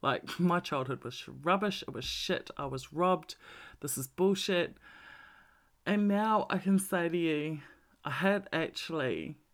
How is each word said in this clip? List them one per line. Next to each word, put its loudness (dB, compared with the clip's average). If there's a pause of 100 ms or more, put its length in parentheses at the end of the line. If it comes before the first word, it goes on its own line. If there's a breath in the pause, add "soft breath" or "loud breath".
Like, -2
<laughs> -
my 4
childhood -4
was -8
sh-, -12 (140)
rubbish, 0
it -10
was -6
shit, -4
I -6
was -8
robbed, 0 (440 loud breath)
this -6
is -6
bullshit. 0 (1080 loud breath)
And 4
now 4
I 4
can 4
say 0
to 0
you, 0 (440 loud breath)
I -4
had 2
actually -2 (180)